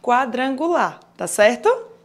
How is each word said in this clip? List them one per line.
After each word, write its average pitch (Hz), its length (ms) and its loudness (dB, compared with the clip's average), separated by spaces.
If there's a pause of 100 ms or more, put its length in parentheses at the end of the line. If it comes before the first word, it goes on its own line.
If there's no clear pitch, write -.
quadrangular, 254 1000 -2 (160)
tá 180 100 -8
certo? 233 420 2 (360)